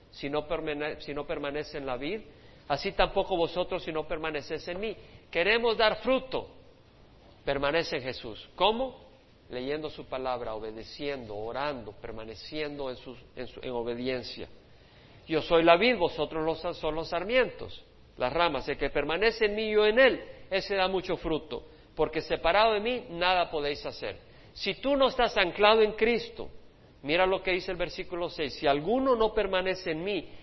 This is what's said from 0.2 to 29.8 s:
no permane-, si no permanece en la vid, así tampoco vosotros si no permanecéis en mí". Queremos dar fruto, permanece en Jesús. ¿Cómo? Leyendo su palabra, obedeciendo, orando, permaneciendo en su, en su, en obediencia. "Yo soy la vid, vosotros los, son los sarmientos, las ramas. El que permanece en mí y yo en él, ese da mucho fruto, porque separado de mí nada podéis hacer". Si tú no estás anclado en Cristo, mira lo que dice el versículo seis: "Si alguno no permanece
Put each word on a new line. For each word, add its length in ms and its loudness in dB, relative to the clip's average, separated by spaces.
no 160 -2
permane-, 540 -4
si 140 -10
no 120 -6
permanece 520 -6
en 80 -8
la 100 -4
vid, 260 -6
así 240 0
tampoco 460 2
vosotros 460 0
si 100 -8
no 140 -4
permanecéis 600 -6
en 120 -6
mí". 180 -6
Queremos 460 2
dar 200 4
fruto, 520 -2
permanece 520 0
en 60 -6
Jesús. 520 -10
¿Cómo? 520 0
Leyendo 400 -6
su 160 -14
palabra, 480 -4
obedeciendo, 800 -8
orando, 600 -6
permaneciendo 960 -8
en 80 -8
su, 180 -14
en 100 -8
su, 140 -14
en 100 -8
obediencia. 760 -4
"Yo 160 0
soy 220 4
la 140 10
vid, 200 6
vosotros 460 -2
los, 340 -4
son 160 -2
los 140 -4
sarmientos, 760 -2
las 160 0
ramas. 340 2
El 100 -2
que 120 0
permanece 560 2
en 100 2
mí 140 -2
y 60 0
yo 100 6
en 120 4
él, 240 6
ese 240 -2
da 140 2
mucho 260 -2
fruto, 480 -4
porque 240 2
separado 540 4
de 80 0
mí 300 -2
nada 380 2
podéis 360 -4
hacer". 420 -8
Si 280 -6
tú 160 2
no 120 6
estás 280 0
anclado 460 6
en 80 4
Cristo, 580 0
mira 220 4
lo 180 0
que 80 0
dice 200 -2
el 60 -6
versículo 520 -6
seis: 260 -6
"Si 120 0
alguno 480 4
no 180 2
permanece 580 0